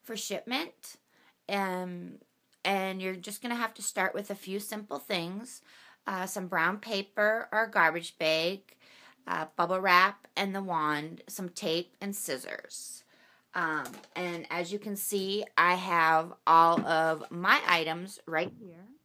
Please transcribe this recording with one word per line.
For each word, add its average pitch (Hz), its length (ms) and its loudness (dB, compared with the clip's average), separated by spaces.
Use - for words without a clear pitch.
for 226 140 -10
shipment. - 800 -6
Um, 185 640 -4
and 190 360 -2
you're 185 140 -4
just 190 280 -12
gonna 240 120 -4
have 233 200 -4
to 208 80 -14
start 190 300 -2
with 202 160 -6
a 202 60 -6
few 196 240 -6
simple 208 400 -8
things. 190 640 -6
Uh, 190 220 -4
some 185 220 -8
brown 180 300 2
paper 214 760 -2
or 214 100 2
a 214 80 -2
garbage 170 480 2
bag, 165 560 0
uh, 160 260 -2
bubble 180 260 2
wrap 190 460 6
and 190 160 -2
the 196 120 -4
wand, 156 640 -2
some 185 200 -8
tape 175 520 -4
and 202 160 -6
scissors. - 880 -10
Um, 156 320 -2
and 170 340 -6
as 175 220 -4
you 208 80 -6
can 208 160 -8
see, 202 480 -2
I 175 180 6
have 170 580 4
all 165 400 8
of 160 460 2
my 196 380 2
items 170 580 0
right 165 320 -2
here. 185 300 -20